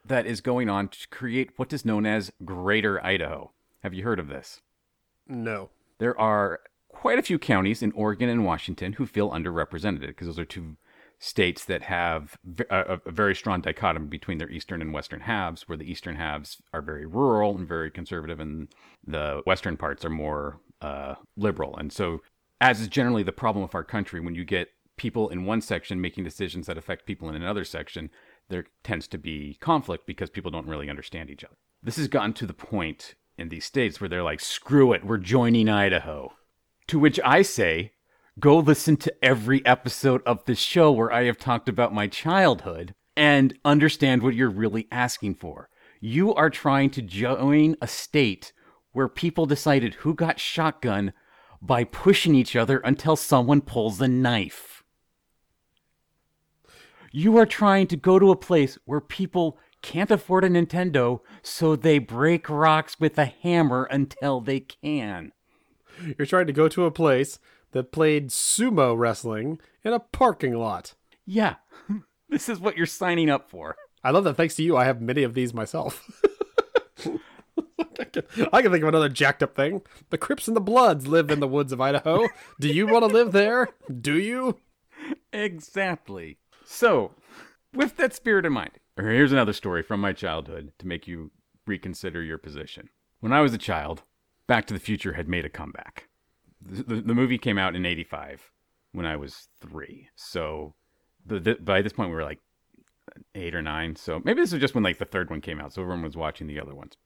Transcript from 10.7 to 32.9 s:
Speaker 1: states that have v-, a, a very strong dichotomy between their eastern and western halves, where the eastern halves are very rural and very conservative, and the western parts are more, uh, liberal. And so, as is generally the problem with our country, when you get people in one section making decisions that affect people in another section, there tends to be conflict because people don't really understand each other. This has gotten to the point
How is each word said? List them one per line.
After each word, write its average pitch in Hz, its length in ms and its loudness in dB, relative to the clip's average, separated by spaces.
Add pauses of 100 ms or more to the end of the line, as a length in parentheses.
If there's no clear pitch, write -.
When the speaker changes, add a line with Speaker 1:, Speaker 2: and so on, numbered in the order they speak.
Speaker 1:
states - 460 -2
that 90 180 -6
have 82 600 -4
v-, 90 280 -8
a, 92 340 -2
a 87 60 -10
very 98 240 0
strong 92 260 -4
dichotomy 80 460 -4
between 78 320 -8
their 82 100 -8
eastern 82 320 -10
and 78 100 -8
western 73 280 -10
halves, 95 500 -6
where 80 80 -8
the 80 140 -12
eastern 82 240 -12
halves 76 460 -10 (120)
are 80 80 -8
very 76 240 -12
rural 104 500 0
and 90 120 -10
very 80 240 -6
conservative, 80 480 -10
and 78 300 -10 (360)
the 73 400 -6
western 92 320 -2
parts 71 260 -8
are 80 60 -8
more, 76 500 -6 (220)
uh, 69 320 -10 (220)
liberal. 95 420 -4
And 73 160 -10
so, 85 300 -6 (360)
as 123 220 4
is 110 60 -6
generally 120 360 0
the 90 80 -4
problem 104 300 -4
with 92 140 -8
our 85 80 -6
country, 95 360 -8
when 85 140 -8
you 85 120 -8
get 87 240 -4 (260)
people 110 340 -4
in 90 160 -8
one 110 160 -2
section 92 400 -6
making 90 220 -6
decisions 85 420 -10
that 82 120 -10
affect - 280 -12
people 87 240 -10
in 78 60 -10
another 90 280 -6
section, 80 460 -12 (400)
there 90 160 -8 (180)
tends 85 240 -6
to 92 120 -12
be 73 420 -10
conflict 143 460 -2
because - 240 -10
people 92 180 -10
don't 78 180 -8
really 73 220 -8
understand 73 400 -14
each 73 140 -20
other. - 120 -20 (280)
This 113 140 -8
has 147 100 -2
gotten 110 260 -2
to 110 140 -8
the 87 60 -10
point - 600 -8 (240)